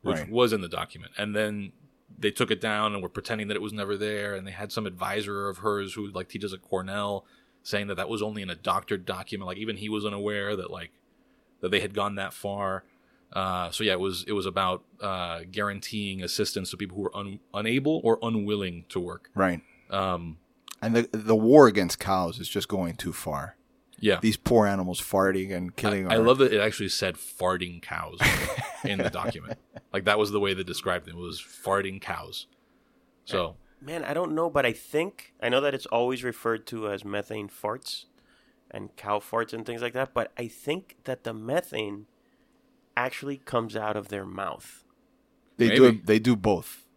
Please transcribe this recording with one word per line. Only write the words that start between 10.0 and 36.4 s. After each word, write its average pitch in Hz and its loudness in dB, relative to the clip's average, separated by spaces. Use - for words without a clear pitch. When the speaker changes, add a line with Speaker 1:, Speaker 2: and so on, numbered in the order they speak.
Speaker 1:
unaware 101 -4
that, 90 -6
like, 87 -12
that 92 0
they 98 4
had 101 -6
gone 101 0
that 98 -6
far. 98 -4
Uh, 90 -2
so 107 -4
yeah, 101 4
it 90 0
was, 92 -2
it 110 -4
was 98 0
about, 92 0
uh, 90 -4
guaranteeing 101 -4
assistance 95 -4
to 95 -10
people 92 -8
who 101 -6
were 98 -4
un-, 101 -10
unable 131 0
or 113 4
unwilling 101 -2
to - -6
work. 87 -8
Speaker 2:
Right. 92 2
Speaker 1:
Um, 87 -2
Speaker 2:
And 113 2
the, 117 4
the 110 4
war 123 12
against 95 2
cows 92 0
is 87 -8
just - -2
going 87 -2
too 87 -6
far. 71 -6
Speaker 1:
Yeah. 104 4
Speaker 2:
These 110 2
poor 113 6
animals 92 0
farting 95 2
and 90 -6
killing 101 0
Speaker 1:
I, 110 4
I - 4
Speaker 2:
our 113 6
Speaker 1:
love 127 8
that 127 8
it 104 4
actually 104 0
said 92 -2
farting 90 -4
cows 82 -10
Speaker 2:
<laughs> - -10
Speaker 1:
in 196 0
the - 0
document. 104 -6
Like, 98 0
that 104 6
was 104 4
the 101 2
way 98 2
they 92 -4
described 87 -4
it, 85 -18
was 87 -10
farting 98 -2
cows. 85 -10
So 87 -2
Speaker 3:
Man, 156 -8
I 139 -6
don't 156 -2
know, 165 0
but 143 2
I 117 2
think, - -4
I 113 0
know 123 4
that 143 2
it's 135 -6
always 123 2
referred 113 -2